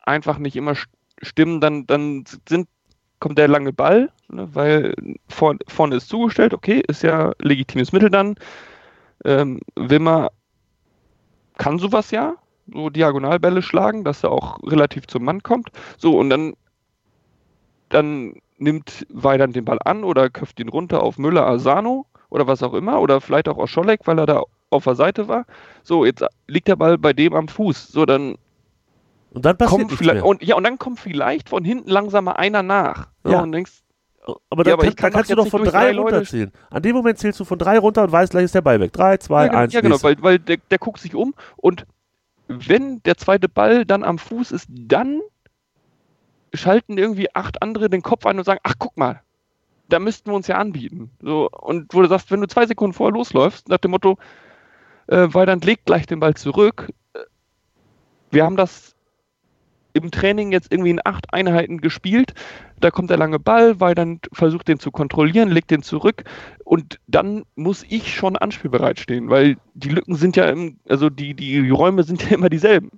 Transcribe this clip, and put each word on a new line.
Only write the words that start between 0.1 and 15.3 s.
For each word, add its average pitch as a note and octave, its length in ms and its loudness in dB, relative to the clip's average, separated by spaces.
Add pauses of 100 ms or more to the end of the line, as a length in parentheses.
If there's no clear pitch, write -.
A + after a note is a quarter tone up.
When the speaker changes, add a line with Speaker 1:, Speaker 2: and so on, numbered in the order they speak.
Speaker 1:
nicht C#3+ 180 -10
immer C#3+ 180 -6
st-, - 140 -8 (340)
stimmen, D#3+ 400 0
dann, D3 260 0
dann D3 380 -2 (220)
sind, E3+ 200 -2 (520)
kommt D3 180 -4
der D3+ 100 6
lange C#3+ 260 2
Ball, G3 360 2 (200)
ne, F#3 240 -12
weil D3 400 0 (340)
vor-, D3+ 280 0 (120)
vorne D3 280 0
ist - 140 -6
zugestellt, A3+ 440 0
okay, G#3+ 340 0
ist D3+ 160 -6
ja D#3+ 360 0
legitimes C3+ 520 -2
Mittel G3 180 4
dann. G3 260 0 (880)
Ähm, C#3 360 0 (160)
Wimmer D#3 560 0 (1300)
kann D3+ 220 -2
sowas G#3 320 -2
ja, C#4+ 240 -4 (360)
so D3+ 180 -8
Diagonalbälle D#3+ 720 0
schlagen, G#3 420 -2
dass D3 200 -4
er - 80 0
auch - 320 -6
relativ C#3+ 440 -2
zum A#2+ 160 -6
Mann E3+ 200 -4